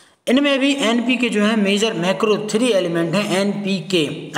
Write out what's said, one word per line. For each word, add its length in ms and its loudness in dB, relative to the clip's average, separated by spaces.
इनमें 300 2
भी 160 2
एनपीके 540 0
जो 160 0
है 120 2
major 360 2
macro 580 0
three 180 2
element 460 0
हैं, 240 0
एनपीके। 1000 -2